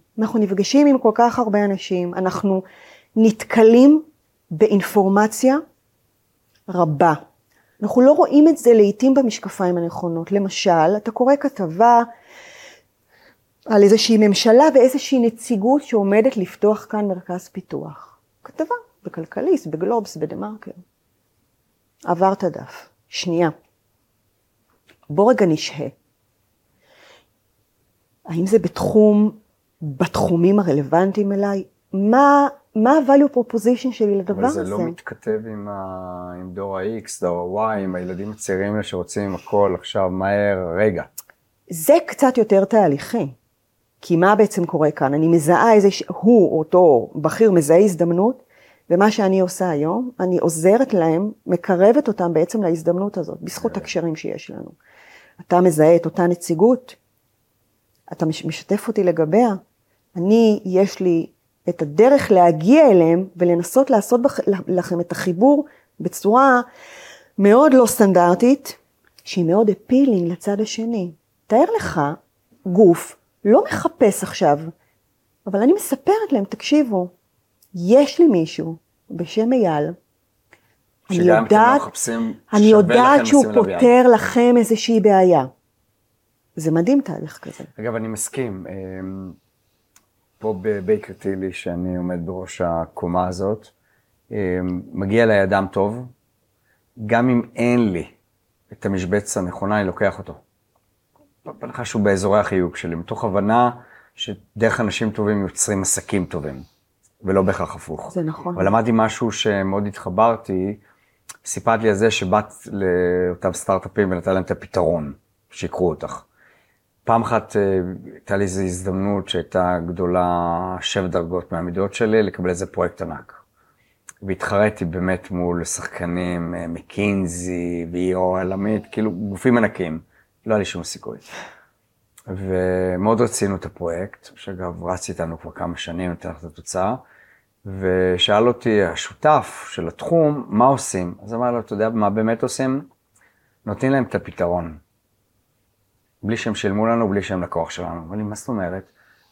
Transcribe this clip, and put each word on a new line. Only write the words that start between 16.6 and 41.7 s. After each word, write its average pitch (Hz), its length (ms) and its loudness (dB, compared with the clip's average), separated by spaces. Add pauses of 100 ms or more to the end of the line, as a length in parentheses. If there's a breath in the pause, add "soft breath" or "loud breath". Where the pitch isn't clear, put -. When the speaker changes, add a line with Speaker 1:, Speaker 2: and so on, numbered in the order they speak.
Speaker 1:
כאן 214 180 -4
מרכז 180 420 -8
פיתוח. 151 680 -14 (260)
כתבה 330 320 -6 (280)
בכלכליסט, 254 640 -4
בגלובס, 190 500 -4
בדה-מרקר. 208 540 -10 (1300)
עברת 190 380 0
דף. - 460 -8 (200)
שנייה. 170 400 -2 (1600)
בוא 196 220 4
רגע 214 140 2
נשהה. 151 420 -4 (2500 soft breath)
האם 170 220 -4
זה 208 120 4
בתחום, 208 720 2 (500)
בתחומים 170 800 0
הרלוונטיים 180 720 0
אליי? 196 320 -4 (300)
מה 269 540 4 (280)
מה 220 160 2
ה-value 277 460 4
proposition 240 540 -2
שלי 208 240 0
לדבר 196 260 -4
Speaker 2:
אבל 233 80 0
זה 202 120 -4
Speaker 1:
הזה? 180 100 -6
Speaker 2:
לא - 80 -4
מתכתב 117 600 -6 (120)
עם 104 160 -12
ה-, 92 720 -12
עם 92 140 -14
דור 98 240 -8
ה-X, 107 440 -8
דור 90 420 -4
ה-Y, 110 160 -2
עם 95 160 -6
הילדים 92 360 -10
הצעירים 98 400 -4
האלה 107 120 -4
שרוצים 95 520 -6
הכל 101 440 0
עכשיו, 95 300 -4
מהר, 95 680 -2
רגע. 95 260 0 (680)
Speaker 1:
זה 165 240 0 (140)